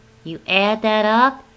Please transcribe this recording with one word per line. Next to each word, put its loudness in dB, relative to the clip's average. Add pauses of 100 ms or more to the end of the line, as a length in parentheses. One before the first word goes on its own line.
(240)
you -12
add 0
that 0
up, 2 (140)